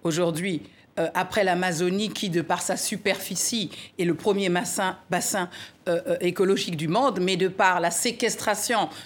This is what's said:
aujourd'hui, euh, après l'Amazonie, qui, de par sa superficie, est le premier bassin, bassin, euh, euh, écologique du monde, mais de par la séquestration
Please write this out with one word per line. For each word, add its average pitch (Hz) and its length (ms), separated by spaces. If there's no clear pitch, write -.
aujourd'hui, 170 600
euh, 160 160
après 185 320
l'Amazonie, 180 640
qui, - 200
de 170 120
par 175 200
sa - 160
superficie, 190 920
est 175 60
le 170 100
premier 196 320
bassin, 180 500
bassin, 180 400
euh, 170 180
euh, 180 140
écologique 180 560
du 160 100
monde, 208 340
mais 185 140
de 180 140
par 185 320
la 170 100
séquestration 220 960